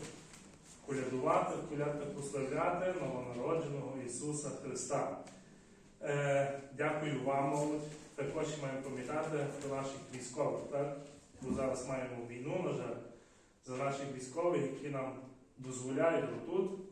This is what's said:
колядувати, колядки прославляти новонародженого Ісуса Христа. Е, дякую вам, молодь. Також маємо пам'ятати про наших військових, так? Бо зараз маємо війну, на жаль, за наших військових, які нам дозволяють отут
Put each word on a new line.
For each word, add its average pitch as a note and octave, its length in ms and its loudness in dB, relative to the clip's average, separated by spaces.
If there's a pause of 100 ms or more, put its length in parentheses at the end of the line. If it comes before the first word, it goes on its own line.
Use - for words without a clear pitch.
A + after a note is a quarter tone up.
(880)
колядувати, C3 680 4 (160)
колядки D3 360 0
прославляти E3 960 0
новонародженого C#3 920 0 (140)
Ісуса D3 420 -2 (140)
Христа. - 540 -2 (840)
Е, C#3 580 4 (180)
дякую D3+ 460 2
вам, C#3 260 4
молодь. D3+ 320 2 (340)
Також D3 300 0 (160)
маємо C3+ 200 -2
пам'ятати C#3 640 0 (160)
про C#3 140 -2
наших C3+ 200 -2 (200)
військових, - 460 0 (100)
так? C#3+ 260 2 (440)
Бо B2+ 120 0
зараз C3 340 2
маємо B2+ 280 0 (140)
війну, D3 340 -2
на D3 80 2
жаль, A#2+ 240 0 (720)
за B2+ 100 -4
наших C#3 300 0 (100)
військових, D3+ 460 2
які - 280 -2
нам C3 240 -2 (440)
дозволяють C3 800 2
отут F#3 340 2 (200)